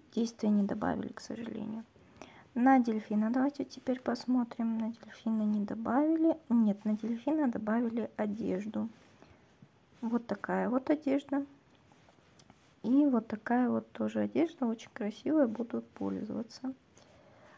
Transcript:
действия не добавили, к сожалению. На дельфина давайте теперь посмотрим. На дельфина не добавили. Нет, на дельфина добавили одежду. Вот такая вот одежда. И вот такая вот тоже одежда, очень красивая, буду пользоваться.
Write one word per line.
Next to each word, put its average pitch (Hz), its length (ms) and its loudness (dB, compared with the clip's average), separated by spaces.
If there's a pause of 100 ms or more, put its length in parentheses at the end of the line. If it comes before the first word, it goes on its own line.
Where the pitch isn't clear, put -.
(140)
действия 226 340 -2
не 208 140 4
добавили, 202 500 -2
к - 80 -14
сожалению. 226 640 -10 (720)
На 262 240 6
дельфина 220 520 0
давайте 262 340 0
теперь - 360 -6
посмотрим. 233 800 -2
На 220 120 -4
дельфина 220 520 -4
не 214 220 0
добавили. 311 760 2 (100)
Нет, 214 360 4
на 214 120 0
дельфина 247 520 0
добавили 226 680 -2
одежду. 214 720 -2 (1120)
Вот 233 260 -2
такая 190 440 -2
вот 262 200 0
одежда. 277 540 0 (1400)
И 277 240 6
вот 233 220 2
такая 240 400 0
вот 226 240 -2
тоже 220 280 -2
одежда, 254 460 0
очень 226 260 -4
красивая, 269 540 0
буду 233 360 -4
пользоваться. 214 920 -6 (840)